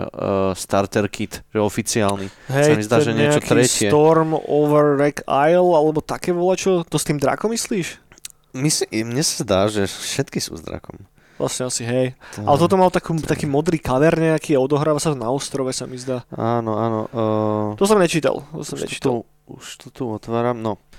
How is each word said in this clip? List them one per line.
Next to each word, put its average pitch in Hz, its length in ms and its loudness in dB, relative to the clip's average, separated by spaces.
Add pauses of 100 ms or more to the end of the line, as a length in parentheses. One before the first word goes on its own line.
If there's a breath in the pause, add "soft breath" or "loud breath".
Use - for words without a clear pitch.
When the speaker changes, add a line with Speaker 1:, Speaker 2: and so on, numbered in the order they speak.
Speaker 1:
e, - 240 -6 (240)
starter 101 560 0
kit, - 400 -10
že 107 160 -2
oficiálny. 104 640 -2 (240)
Speaker 2:
Hej, 139 160 2
Speaker 1:
Sa 151 80 6
mi 127 80 0
zdá, 107 160 2
Speaker 2:
ten 147 80 4
Speaker 1:
že - 80 0
niečo 147 240 2
Speaker 2:
nejaký - 80 -2
Speaker 1:
tretie. 120 400 2
Speaker 2:
Storm 160 480 4
over 147 640 2
Wreck 143 260 0
Isle, 170 540 4
alebo 156 240 2
také 151 320 -4
volačo. 180 480 0
To 160 160 -2
s - 80 -4
tým 147 160 -2
drakom 143 320 0
myslíš? - 480 -6 (480)
Speaker 1:
Myslím, 120 640 -2
mne 135 80 0
sa - 160 -2
zdá, 101 220 2 (100)
že 104 160 0
všetky - 560 -6
sú 78 160 -10
s 78 80 -16
drakom. - 400 -14 (320 soft breath)
Speaker 2:
Vlastne 131 320 -4
asi, 120 160 -6
hej. 127 320 -2 (160 loud breath)
Speaker 1:
To 104 160 -2
Speaker 2:
Ale 143 80 6
toto 170 160 2
mal 185 160 4
takú, 175 240 -2
taký 156 320 -2
modrý 151 320 0
kaver 151 400 2
nejaký 160 400 2
a - 20 4
odohráva 147 380 2
sa 151 160 0
na 117 160 -4
ostrove, 135 400 -4
sa 131 160 -8
mi 127 160 -14
zdá. 127 320 -6
Speaker 1:
Áno, 113 400 -2
áno, 113 320 0
e, 107 720 -2
Speaker 2:
To 196 80 2
som 214 80 4
nečítal, 160 560 2
to 156 160 -10
som - 80 -10
Speaker 1:
už - 80 -8
to - 20 -4
Speaker 2:
nečítal. - 300 -2
Speaker 1:
tu, - 400 -10
už - 120 -20 (120)
to - 100 -20
tu - 220 -14
otváram, 117 480 -2
no. 110 240 -4 (160 soft breath)